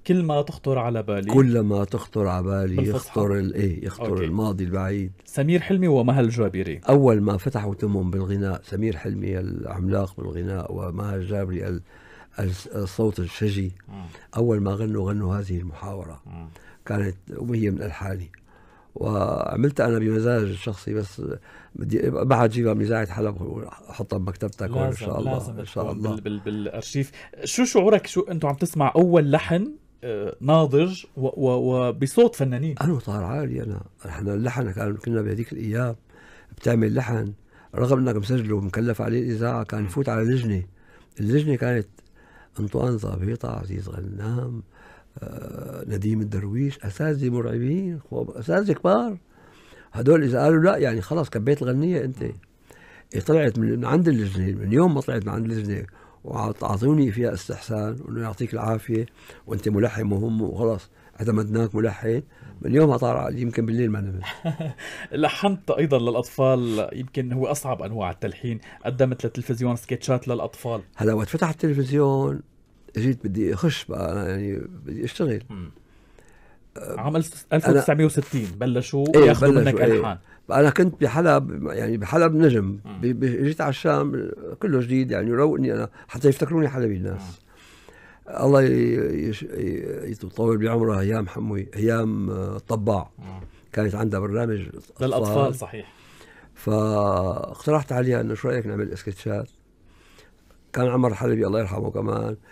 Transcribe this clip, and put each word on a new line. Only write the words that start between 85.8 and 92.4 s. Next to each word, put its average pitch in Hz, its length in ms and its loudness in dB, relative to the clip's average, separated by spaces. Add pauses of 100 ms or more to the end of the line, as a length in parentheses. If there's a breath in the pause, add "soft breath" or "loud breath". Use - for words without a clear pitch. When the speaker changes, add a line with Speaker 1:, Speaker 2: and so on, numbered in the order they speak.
Speaker 2:
حتى 135 200 2
يفتكروني 151 400 2
حلبي 123 280 -2
الناس. 92 240 -4
Speaker 1:
مم. - 1200 -20
Speaker 2:
الله 139 180 8
ي-، 120 640 2
يش-، 110 140 -6
ي-, - 680 -6
يطول 110 480 0
بعمره 113 360 2
هيام 101 340 0
حموي، 104 460 -6
هيام، 110 560 2
آه، 98 280 -4